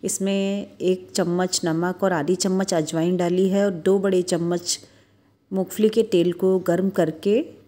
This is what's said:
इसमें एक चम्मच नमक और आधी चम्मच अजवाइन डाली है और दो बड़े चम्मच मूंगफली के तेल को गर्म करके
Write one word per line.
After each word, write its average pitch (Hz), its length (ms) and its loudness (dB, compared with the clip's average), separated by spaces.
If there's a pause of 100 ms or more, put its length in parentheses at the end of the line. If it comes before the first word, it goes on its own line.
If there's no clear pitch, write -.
इसमें 196 760 -4
एक 185 320 -2
चम्मच 180 540 -2
नमक 175 380 -2
और 185 100 2
आधी 165 220 0
चम्मच 190 380 -2
अजवाइन 165 440 0
डाली 180 320 2
है 202 160 2
और 202 60 0 (100)
दो 190 180 4
बड़े 190 240 2
चम्मच 175 540 -2 (760)
मूंगफली 190 380 0
के 220 160 2
तेल 175 280 2
को 190 280 2
गर्म 185 300 0
करके 185 460 0 (300)